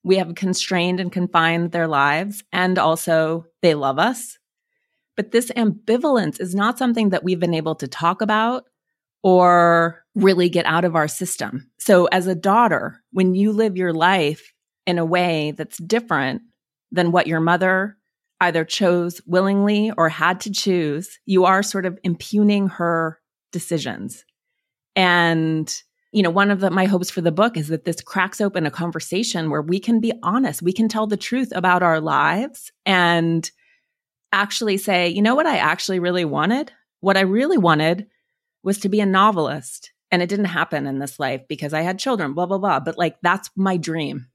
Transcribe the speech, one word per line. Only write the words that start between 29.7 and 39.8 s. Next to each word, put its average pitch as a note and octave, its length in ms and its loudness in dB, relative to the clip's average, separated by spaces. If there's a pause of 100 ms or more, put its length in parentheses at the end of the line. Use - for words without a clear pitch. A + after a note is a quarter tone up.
can A3+ 200 0
be A3+ 120 -2 (100)
honest, G3+ 400 -2
we F3 100 0
can A3 160 0
tell G#3+ 200 -2
the G#3+ 80 0
truth B3+ 360 -4
about F3+ 300 2
our E3 180 4
lives D#3 720 -2 (160)
and E3+ 640 2 (840)
actually G3+ 440 -2
say, F3+ 320 0
"You F#3+ 140 0
know A3+ 120 2
what D#4 120 2
I D4 100 0
actually F3+ 420 0
really F3 260 0
wanted? E3 480 -2 (280)
What F#3+ 160 2
I F#3+ 60 4
really B3 360 2
wanted E3+ 480 2 (560)
was G3 180 -4
to G3+ 80 -4
be G#3 120 0
a G3+ 60 0
novelist. F#3 840 0 (180)